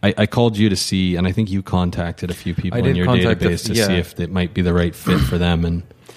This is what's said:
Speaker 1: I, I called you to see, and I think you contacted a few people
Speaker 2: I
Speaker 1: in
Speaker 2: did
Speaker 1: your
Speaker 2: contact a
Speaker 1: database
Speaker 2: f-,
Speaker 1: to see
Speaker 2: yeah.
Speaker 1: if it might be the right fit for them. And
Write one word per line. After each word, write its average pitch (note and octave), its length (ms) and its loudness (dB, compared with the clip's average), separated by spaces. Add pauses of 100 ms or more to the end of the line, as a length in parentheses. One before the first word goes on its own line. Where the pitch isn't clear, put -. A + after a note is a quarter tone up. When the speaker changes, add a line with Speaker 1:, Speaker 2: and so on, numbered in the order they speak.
Speaker 1:
I, G2+ 160 4
I G#2+ 80 4
called A#2+ 280 2
you G#2+ 140 2
to F#2+ 60 0
see, F#2 400 0
and F2 100 0
I F#2 60 0
think G#2+ 180 -2
you F#2+ 140 -4
contacted F2+ 640 -4
a F2 60 -6
few - 180 -6
people F2+ 240 -4
Speaker 2:
I B2 40 0
Speaker 1:
in - 40 2
Speaker 2:
did F2 120 2
Speaker 1:
your F2+ 100 2
Speaker 2:
contact A2+ 340 2
a - 60 2
Speaker 1:
database F2 60 2
Speaker 2:
f-, E2 100 -4
Speaker 1:
to G#2 100 -4
see G#2+ 200 2
Speaker 2:
yeah. F2+ 40 2
Speaker 1:
if - 220 -4
it E2+ 120 -4
might F2+ 220 -2
be F#2 80 -2
the F2+ 100 2
right E2+ 220 2
fit - 260 0
for D#2+ 200 0
them. E2+ 260 2
And E2+ 160 -2 (360)